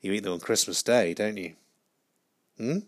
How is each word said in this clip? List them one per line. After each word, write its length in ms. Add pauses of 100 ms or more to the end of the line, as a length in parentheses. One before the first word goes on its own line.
You 120
eat 120
them 80
on 80
Christmas 420
Day, 320
don't 220
you? 180 (1040)
Hmm? 300